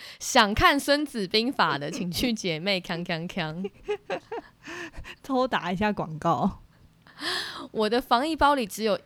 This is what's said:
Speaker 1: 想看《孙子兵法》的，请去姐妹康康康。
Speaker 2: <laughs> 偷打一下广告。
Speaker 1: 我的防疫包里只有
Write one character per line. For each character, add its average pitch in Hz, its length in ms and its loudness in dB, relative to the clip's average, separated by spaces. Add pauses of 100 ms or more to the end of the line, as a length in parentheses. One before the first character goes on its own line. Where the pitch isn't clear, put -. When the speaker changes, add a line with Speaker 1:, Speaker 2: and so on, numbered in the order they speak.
(180)
Speaker 1:
想 214 360 4
看 311 260 6
《孙 285 240 2
子 226 240 -4
兵 220 240 2
法》 156 260 2
的， 143 120 -4
请 - 200 -4
去 240 220 0
姐 180 260 -2
妹 185 220 0
康 175 240 -6
康 175 240 -4
康。 165 360 -4
Speaker 2:
<laughs> - 1600 -10
偷 262 240 0
打 180 240 -2
一 190 60 0
下 214 160 2
广 160 260 -4
告。 170 420 2 (1080)
Speaker 1:
我 220 180 2
的 240 120 4
防 254 260 2
疫 320 80 0
包 285 200 6
里 254 120 0
只 196 160 -8
有 214 240 2